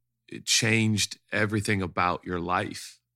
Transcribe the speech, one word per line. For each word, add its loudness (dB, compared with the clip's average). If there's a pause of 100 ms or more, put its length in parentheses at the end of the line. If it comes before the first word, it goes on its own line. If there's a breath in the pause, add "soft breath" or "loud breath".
(280)
it -14
changed 2 (140)
everything 0
about 0
your -4
life. -4 (160)